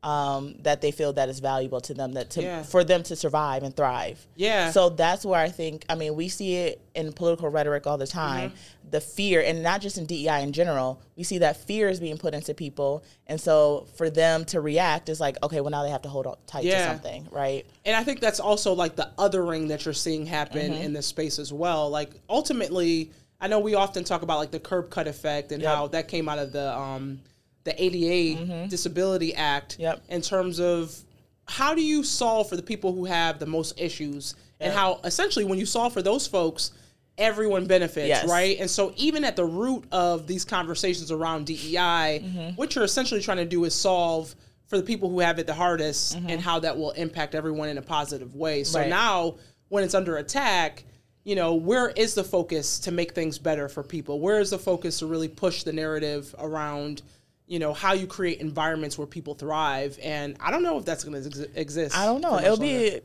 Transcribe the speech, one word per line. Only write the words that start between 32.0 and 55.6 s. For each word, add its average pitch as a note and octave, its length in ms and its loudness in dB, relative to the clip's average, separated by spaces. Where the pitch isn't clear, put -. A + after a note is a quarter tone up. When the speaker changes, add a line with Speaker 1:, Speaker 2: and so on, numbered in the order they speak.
Speaker 2:
solve A3+ 420 2
for F#3 100 -6
the F3 60 -6
people G3+ 300 -2
who F3+ 140 -4
have E3 320 2
the D#3 80 -6
most D#3+ 340 -4
issues D3 540 -6
and D3+ 140 -2
Speaker 1:
Yep. G3+ 40 2
Speaker 2:
how F#3+ 240 2
essentially G#3 440 0
when F#3+ 120 0
you G3 60 0
solve A#3+ 300 0
for F#3+ 80 -2
those G#3+ 240 2
folks, E3 460 0
everyone G#3 480 2
benefits, F3 440 4
Speaker 1:
Yes. C#3+ 200 4
Speaker 2:
right? F#3 320 4
And F#3 100 -2
so G3 260 2
even D4+ 280 2
at A#3+ 120 0
the F3+ 100 2
root G#3+ 460 -2
of F3 340 2
these F3+ 180 -4
conversations F3 640 -2
around D#3+ 360 -2
D D#3 180 -6
E D#3+ 140 -2
I, E3 440 4
Speaker 1:
Mm-hmm. F3+ 340 -6
Speaker 2:
what C#4 180 -2
you're A#3+ 100 2
essentially A3 380 0
trying F#3+ 160 0
to F3 80 0
do E3+ 180 2
is E3 100 0
solve E3+ 600 2
for G#3 100 -2
the F#3 60 4
people G3 260 0
who F3+ 120 0
have E3+ 180 4
it D#3+ 80 -2
the D#3+ 80 -2
hardest D#3+ 640 0
Speaker 1:
Mm-hmm. F3 120 -6
Speaker 2:
and E3 120 -2
how F3 180 2
that D#3+ 160 -2
will D#3 140 -2
impact D#3+ 440 -4
everyone D#3 360 -2
in C#3+ 80 -6
a C3 40 -10
positive C#3+ 540 -4
way. D3+ 280 0
So D#3+ 160 0
Speaker 1:
Right. C#3+ 100 2
Speaker 2:
now F3+ 460 2
when G3 140 4
it's F#3 100 -2
under F3 240 2
attack, F#3 680 0
you G3+ 100 -2
know, E3+ 200 2
where G#3 340 2
is G#3+ 240 2
the G3 120 0
focus E3+ 560 0
to F3+ 120 -4
make E3+ 220 -2
things D#3+ 240 -2
better D3+ 320 -2
for C#3+ 120 -8
people? C#3+ 380 -6
Where G3+ 180 4
is G3+ 120 4
the F#3+ 80 -2
focus F3 400 0
to D#3+ 80 -4
really D#3+ 220 -2
push E3+ 340 -2